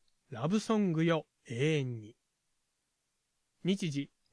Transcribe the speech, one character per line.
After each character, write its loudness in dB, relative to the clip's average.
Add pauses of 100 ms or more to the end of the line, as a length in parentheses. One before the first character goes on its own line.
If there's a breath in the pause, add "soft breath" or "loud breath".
(300)
ラ -4
ブ 2
ソ 0
ン 2
グ 2
よ 2 (200)
永 0
遠 -6
に。 -18 (1500)
日 0
時、 -6 (220)